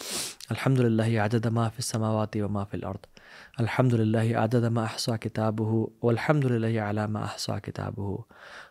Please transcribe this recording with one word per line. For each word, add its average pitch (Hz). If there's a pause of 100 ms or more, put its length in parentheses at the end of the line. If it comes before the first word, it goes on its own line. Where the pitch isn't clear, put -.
(480)
الحمدللہ 117
عدد 110
ما 113
فی 110
السماوات 110
و 104
ما 101
فی 95
الارض، 98 (500)
الحمدللہ 113
عدد 113
ما 117
احصا 110
کتابہ، 110 (160)
والحمدللہ 120
علی 104
ما 107
احصا 107
کتابہ، 101 (480)